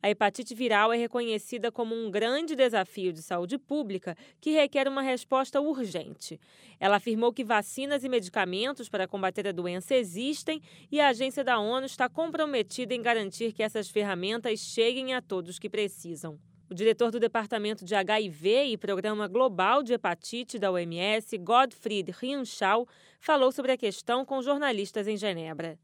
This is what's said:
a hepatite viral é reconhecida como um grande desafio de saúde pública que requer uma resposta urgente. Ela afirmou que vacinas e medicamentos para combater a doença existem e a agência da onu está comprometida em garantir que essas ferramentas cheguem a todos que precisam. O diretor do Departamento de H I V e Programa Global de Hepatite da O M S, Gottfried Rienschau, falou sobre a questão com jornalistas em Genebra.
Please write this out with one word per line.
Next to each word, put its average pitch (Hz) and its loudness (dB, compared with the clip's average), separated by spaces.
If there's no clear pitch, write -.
a 202 2
hepatite 208 0
viral 220 4
é - 0
reconhecida 233 -2
como 226 -4
um 226 -6
grande 262 0
desafio 208 2
de 160 -10
saúde 180 -4
pública 196 -4
que 302 0
requer 285 4
uma 269 -2
resposta 262 0
urgente. 180 -6
Ela 202 4
afirmou 226 2
que 262 -4
vacinas 240 0
e 269 -4
medicamentos 214 -2
para 185 -2
combater 185 -2
a 202 -2
doença 180 -4
existem 254 -2
e 294 -2
a 285 8
agência 262 0
da 240 2
onu 233 0
está 262 -2
comprometida 269 -2
em 233 -4
garantir 220 0
que 220 -4
essas 214 -4
ferramentas 208 -2
cheguem 254 0
a 254 -2
todos 180 -6
que 208 -8
precisam. 170 -6
O - -10
diretor 220 2
do 226 -2
Departamento 214 0
de 185 -4
H 202 4
I 208 -2
V 190 2
e 220 -2
Programa 208 -2
Global 220 4
de 233 0
Hepatite 233 -4
da 196 2
O 180 2
M 170 -4
S, 214 -2
Gottfried 214 2
Rienschau, 240 -2
falou 269 4
sobre 262 0
a 254 2
questão 240 -2
com 269 -4
jornalistas 240 0
em 214 -2
Genebra. 165 -6